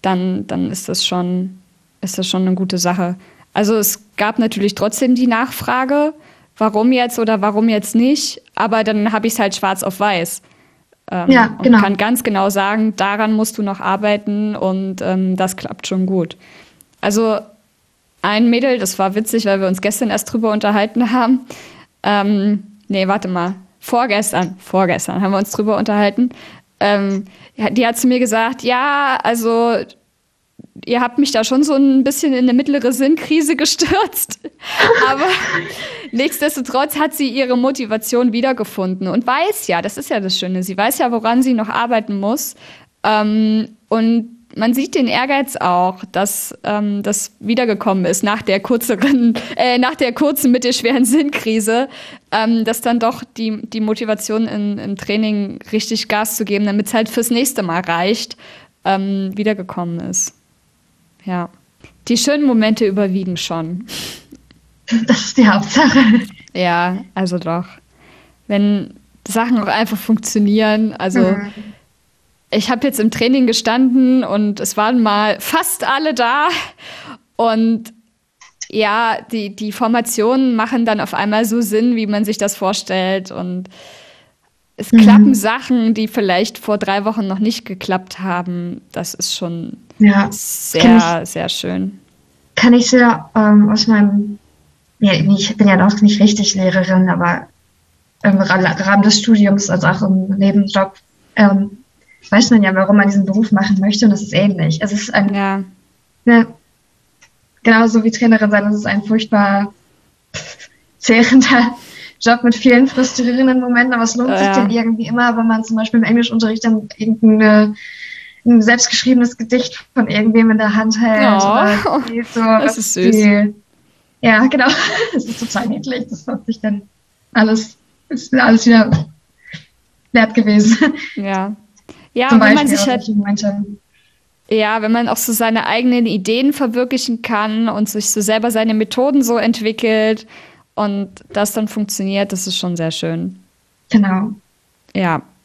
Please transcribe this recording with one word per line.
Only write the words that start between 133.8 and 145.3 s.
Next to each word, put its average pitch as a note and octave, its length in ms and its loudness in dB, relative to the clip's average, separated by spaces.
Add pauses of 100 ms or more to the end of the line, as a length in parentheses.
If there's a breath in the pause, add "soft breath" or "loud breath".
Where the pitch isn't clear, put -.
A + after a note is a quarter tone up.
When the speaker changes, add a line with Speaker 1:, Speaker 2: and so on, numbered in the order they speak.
Speaker 1:
Ja, G#3+ 320 0
wenn A3 100 0
man A#3 180 2
auch A#3 80 -2
so - 160 -4
seine A3+ 320 0
eigenen A#3+ 400 2
Ideen A3+ 480 0
verwirklichen B3 680 -4
kann A3 480 -2
und G#3+ 200 -4
sich G#3 220 -4
so G#3+ 100 -2
selber A3 300 0
seine A3 220 0
Methoden B3+ 500 0
so A#3 140 0
entwickelt A3 920 0 (480 soft breath)
und G3+ 340 -4 (220)
das G#3 220 -2
dann G#3+ 140 -2
funktioniert, G3+ 640 -4
das F#3 140 -6
ist F#3+ 120 -6
schon F3+ 180 -4
sehr E3 160 -4
schön. E3 480 -6 (500)
Speaker 2:
Genau. G3+ 440 2 (600)
Speaker 1:
Ja. F3 280 -2 (240)